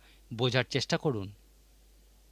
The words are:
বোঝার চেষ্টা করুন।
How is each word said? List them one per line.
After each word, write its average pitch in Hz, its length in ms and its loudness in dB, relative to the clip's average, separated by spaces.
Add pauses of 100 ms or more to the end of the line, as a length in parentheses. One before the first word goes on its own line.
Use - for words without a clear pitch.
(340)
বোঝার 123 360 2
চেষ্টা 143 260 0
করুন। 104 360 -2 (1000)